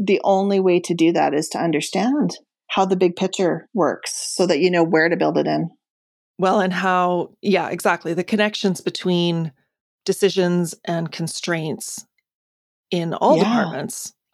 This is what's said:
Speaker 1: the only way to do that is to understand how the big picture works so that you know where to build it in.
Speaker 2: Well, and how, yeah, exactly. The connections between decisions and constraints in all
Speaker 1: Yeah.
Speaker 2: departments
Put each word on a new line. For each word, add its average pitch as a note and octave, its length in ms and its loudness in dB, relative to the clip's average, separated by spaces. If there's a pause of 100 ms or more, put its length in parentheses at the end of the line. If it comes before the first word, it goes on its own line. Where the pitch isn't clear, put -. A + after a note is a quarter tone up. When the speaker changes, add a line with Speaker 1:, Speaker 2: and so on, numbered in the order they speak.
Speaker 1:
the - 180 2
only G3 380 2
way F3+ 200 4
to F3 140 -4
do E3 180 4
that D3+ 200 2
is D3+ 180 -2
to - 80 -6
understand F3+ 800 0 (320)
how F#3+ 160 0
the F#3+ 100 0
big F3+ 220 2
picture F3+ 560 -2
works - 640 -4
so F#3 100 2
that E3+ 140 2
you F3+ 100 4
know E3+ 140 4
where E3 240 2
to E3 80 0
build D#3 220 0
it D3+ 80 0
in. D#3 240 -2 (680)
Speaker 2:
Well, F#3+ 220 2
and F#3 140 0
how, F3+ 560 0 (100)
yeah, F3+ 300 0
exactly. F3 420 -2
The F3 100 -2
connections G#3 600 0
between E3+ 720 0 (520)
decisions F3 680 0 (100)
and E3 260 -4
constraints D#3+ 920 -6 (840)
in E3+ 240 -2
all C4 240 2
Speaker 1:
Yeah. G3 60 4
Speaker 2:
departments G3 680 -4 (220)